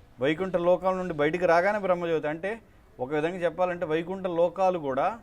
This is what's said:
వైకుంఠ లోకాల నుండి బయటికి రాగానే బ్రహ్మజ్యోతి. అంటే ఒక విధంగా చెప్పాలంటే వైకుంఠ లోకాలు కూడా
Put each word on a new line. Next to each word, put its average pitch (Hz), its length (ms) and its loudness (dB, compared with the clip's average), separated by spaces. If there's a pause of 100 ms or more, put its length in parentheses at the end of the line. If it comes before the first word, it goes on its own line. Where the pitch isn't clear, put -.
(220)
వైకుంఠ 165 340 0
లోకాల 180 400 2
నుండి 185 180 -4
బయటికి 156 320 2
రాగానే 180 340 4
బ్రహ్మజ్యోతి. 175 480 0
అంటే 190 340 -6 (380)
ఒక 127 140 -4
విధంగా 156 220 0
చెప్పాలంటే 175 500 -2
వైకుంఠ 170 400 -4
లోకాలు 180 540 0
కూడా 151 440 -2